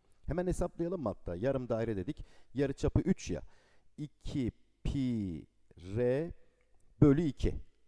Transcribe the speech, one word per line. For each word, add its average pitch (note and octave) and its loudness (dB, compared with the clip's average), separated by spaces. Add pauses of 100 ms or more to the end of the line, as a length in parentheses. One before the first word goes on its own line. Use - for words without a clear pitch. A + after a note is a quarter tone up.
(260)
Hemen F3+ -2
hesaplayalım F3 -4
mı A2 -2
hatta? F2 -6
Yarım B2+ -2
daire A2+ -2
dedik. - -6 (280)
Yarıçapı C#3 2
üç - 0
ya. E2 -4 (560)
İki C#3 -6 (320)
pi A2+ -2 (320)
r B2 0 (720)
bölü D3 8
iki. G2 0 (320)